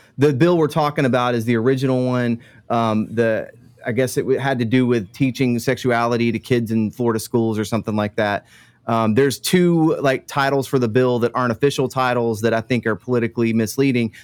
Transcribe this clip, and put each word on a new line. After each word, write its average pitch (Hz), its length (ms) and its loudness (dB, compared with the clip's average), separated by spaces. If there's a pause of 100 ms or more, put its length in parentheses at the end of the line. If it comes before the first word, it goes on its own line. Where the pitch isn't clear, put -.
(180)
the 143 160 4
bill 170 240 4
we're 156 100 2
talking 147 380 0
about 123 300 0
is 113 100 -2
the 117 100 0
original 127 500 0
one. 120 340 -2 (300)
Um, 113 440 0
the, 110 380 0 (340)
I 123 60 -4
guess 123 260 -2
it 139 40 0
w-, 123 180 0
had 135 200 -2
to 120 60 0
do 127 220 2
with 117 260 0
teaching 123 460 -2
sexuality 117 720 0
to 110 80 -4
kids 117 320 -2
in 110 200 0
Florida 113 280 -2
schools 113 400 -2
or 107 60 -2
something 107 300 -2
like 104 200 -2
that. 104 300 -2 (420)
Um, 113 280 0
there's 135 240 2
two, 175 600 2
like, 135 280 -2
titles 139 380 0
for 139 140 -2
the 120 80 2
bill 123 320 2
that 117 160 0
aren't 123 160 0
official 135 380 0
titles 120 520 -2
that 113 120 2
I 113 80 0
think 117 260 -4
are 110 80 0
politically 117 580 -2
misleading. 117 600 0 (100)